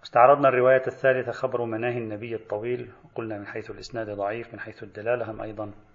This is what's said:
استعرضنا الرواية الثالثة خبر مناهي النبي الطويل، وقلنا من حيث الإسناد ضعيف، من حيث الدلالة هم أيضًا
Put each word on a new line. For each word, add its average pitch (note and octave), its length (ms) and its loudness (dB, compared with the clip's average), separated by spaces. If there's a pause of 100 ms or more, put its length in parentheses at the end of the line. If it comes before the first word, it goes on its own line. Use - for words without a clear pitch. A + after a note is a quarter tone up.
استعرضنا C#3+ 460 6
الرواية B2+ 380 6
الثالثة B2+ 460 0
خبر A#2+ 320 -4
مناهي A#2 340 -4
النبي A2+ 360 -8
الطويل، A2+ 580 -8 (120)
وقلنا A2 340 -8
من G2+ 80 -12
حيث - 240 -12
الإسناد G#2 400 -10
ضعيف، G#2 440 -6
من G#2 60 -14
حيث - 220 -14
الدلالة A2 480 -4
هم A2 100 -10
أيضًا G#2+ 320 -10 (220)